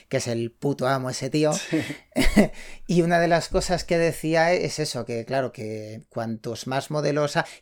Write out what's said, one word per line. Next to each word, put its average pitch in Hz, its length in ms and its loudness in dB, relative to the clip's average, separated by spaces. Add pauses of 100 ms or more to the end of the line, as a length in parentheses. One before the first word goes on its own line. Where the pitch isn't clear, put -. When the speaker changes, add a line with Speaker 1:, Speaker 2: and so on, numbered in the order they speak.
Speaker 1:
que 135 80 0
es 123 100 -2
el 117 240 -2
puto 139 360 -2
amo 131 220 0
ese 131 200 -6
tío. 151 240 2
Speaker 2:
Sí. - 280 -2 (320)
Speaker 1:
<laughs> - 380 6 (360)
Y 170 160 4
una 170 180 4
de 170 80 4
las 165 180 2
cosas - 380 0
que 170 120 2
decía 165 540 2
es 165 280 0
eso, 127 260 -4
que 117 180 -6
claro, 131 300 -2
que 107 560 -10
cuantos 113 580 -6
más 135 240 -4
modelos 147 460 0
ha-, 160 80 0 (160)